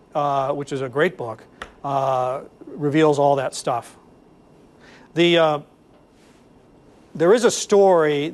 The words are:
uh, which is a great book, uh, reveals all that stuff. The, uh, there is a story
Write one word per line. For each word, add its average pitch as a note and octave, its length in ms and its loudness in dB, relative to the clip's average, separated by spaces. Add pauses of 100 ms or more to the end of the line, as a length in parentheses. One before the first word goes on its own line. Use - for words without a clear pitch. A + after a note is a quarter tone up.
(140)
uh, C#3+ 380 -2
which C#3+ 200 -8
is C3+ 100 -6
a C3 80 -8
great D3 260 0
book, A2+ 260 -12 (400)
uh, C3+ 600 -2 (240)
reveals D3 520 0
all C#3+ 180 4
that C3+ 180 -6
stuff. - 420 -8 (1160)
The, E3+ 240 2
uh, D3+ 220 0 (1500)
there E3+ 180 2
is A#3 120 2
a A3+ 60 4
story E3 840 2